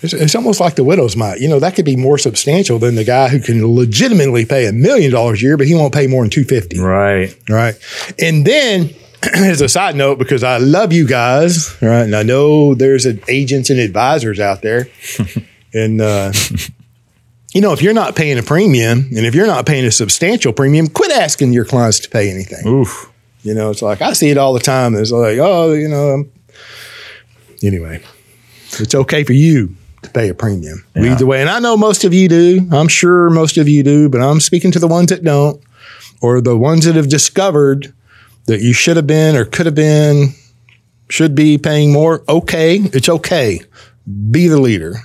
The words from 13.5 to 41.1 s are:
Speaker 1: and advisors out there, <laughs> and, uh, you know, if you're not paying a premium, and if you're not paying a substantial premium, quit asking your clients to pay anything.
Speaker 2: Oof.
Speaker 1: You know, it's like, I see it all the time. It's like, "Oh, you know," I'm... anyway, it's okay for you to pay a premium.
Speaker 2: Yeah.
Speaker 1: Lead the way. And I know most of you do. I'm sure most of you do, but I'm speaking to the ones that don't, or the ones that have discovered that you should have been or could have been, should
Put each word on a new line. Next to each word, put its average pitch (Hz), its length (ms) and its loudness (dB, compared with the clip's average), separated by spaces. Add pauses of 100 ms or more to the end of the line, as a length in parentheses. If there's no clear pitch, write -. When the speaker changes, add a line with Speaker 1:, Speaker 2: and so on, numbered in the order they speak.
Speaker 1:
and 127 100 0
advisors 113 580 -2
out 101 240 -2
there, 120 240 -4 (440)
<laughs> - 440 -14
and, 110 260 -2
uh, 101 320 -2 (1200)
you 190 60 2
know, 202 120 2
if 120 100 -2
you're 208 120 2
not 196 220 0
paying 147 220 -2
a 117 40 -4
premium, 131 560 2 (180)
and 110 80 -2
if 113 100 -2
you're 185 120 4
not 156 180 -2
paying 135 220 0
a 113 40 0
substantial 139 600 -2
premium, 151 360 2
quit - 240 -2
asking 151 420 0
your 120 100 0
clients 117 360 0
to - 100 -18
pay 101 200 -2
anything. 95 360 -10
Speaker 2:
Oof. 127 440 -2 (320)
Speaker 1:
You 107 120 -6
know, 107 160 -4
it's - 120 -8
like, 104 200 -4
I 226 100 -2
see 160 180 0
it 143 80 2
all 139 160 0
the 123 60 -2
time. 127 360 0
It's 107 160 -2
like, 117 260 0
"Oh, 165 340 2
you 151 160 -2
know," 143 260 -2
I'm... 143 180 -6 (1300)
anyway, 82 400 -6 (760)
it's 107 160 -6
okay 143 300 -2
for - 80 -2
you 135 420 2 (280)
to - 80 -20
pay 113 180 -4
a 87 60 -6
premium. 90 500 -8 (100)
Speaker 2:
Yeah. 95 80 -2
Speaker 1:
Lead 127 160 0
the 131 80 2
way. 131 140 0
And 147 100 0
I 220 100 -2
know 240 160 0
most 214 280 0
of 185 80 2
you 185 160 4
do. 175 440 4
I'm 156 160 2
sure 175 420 2
most 160 260 0
of 151 120 2
you 147 140 4
do, 147 260 4
but 127 120 0
I'm 143 200 2
speaking 180 320 0
to 175 60 0
the 170 100 0
ones 175 220 2
that 180 140 -4
don't, 147 380 0 (580)
or 123 200 2
the 120 160 0
ones 156 280 2
that 165 120 2
have 151 120 0
discovered 147 840 0 (540)
that 110 140 0
you 120 120 2
should 165 240 2
have 156 100 0
been 156 300 2
or 117 80 2
could 165 220 -4
have 160 80 -2
been, 151 540 2 (800)
should 156 260 0